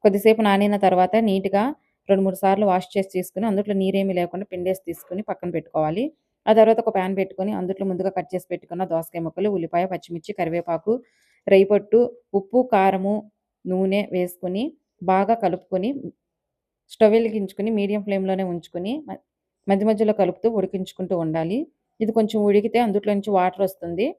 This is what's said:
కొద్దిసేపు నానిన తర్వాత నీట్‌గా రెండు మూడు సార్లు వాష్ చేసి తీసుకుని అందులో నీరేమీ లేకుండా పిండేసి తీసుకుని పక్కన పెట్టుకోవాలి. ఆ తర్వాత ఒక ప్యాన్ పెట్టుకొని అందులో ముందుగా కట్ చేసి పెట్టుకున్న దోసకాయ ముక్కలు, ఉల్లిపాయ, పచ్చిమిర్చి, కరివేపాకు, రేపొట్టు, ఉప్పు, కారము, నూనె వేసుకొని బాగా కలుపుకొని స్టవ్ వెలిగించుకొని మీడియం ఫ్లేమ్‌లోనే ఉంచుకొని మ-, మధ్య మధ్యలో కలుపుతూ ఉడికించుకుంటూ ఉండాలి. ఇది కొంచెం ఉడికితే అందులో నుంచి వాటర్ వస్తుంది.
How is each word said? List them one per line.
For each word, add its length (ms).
కొద్దిసేపు 380
నానిన 340
తర్వాత 400
నీట్‌గా 460
రెండు 160
మూడు 160
సార్లు 260
వాష్ 260
చేసి 200
తీసుకుని 340
అందులో 280
నీరేమీ 400
లేకుండా 380
పిండేసి 320
తీసుకుని 380
పక్కన 280
పెట్టుకోవాలి. 540
ఆ 60
తర్వాత 280
ఒక 140
ప్యాన్ 220
పెట్టుకొని 380
అందులో 320
ముందుగా 240
కట్ 220
చేసి 160
పెట్టుకున్న 360
దోసకాయ 380
ముక్కలు, 280
ఉల్లిపాయ, 360
పచ్చిమిర్చి, 460
కరివేపాకు, 640
రేపొట్టు, 540
ఉప్పు, 320
కారము, 480
నూనె 380
వేసుకొని 520
బాగా 320
కలుపుకొని 580
స్టవ్ 260
వెలిగించుకొని 560
మీడియం 320
ఫ్లేమ్‌లోనే 420
ఉంచుకొని 500
మ-, 160
మధ్య 200
మధ్యలో 360
కలుపుతూ 280
ఉడికించుకుంటూ 680
ఉండాలి. 420
ఇది 120
కొంచెం 300
ఉడికితే 380
అందులో 280
నుంచి 220
వాటర్ 320
వస్తుంది. 440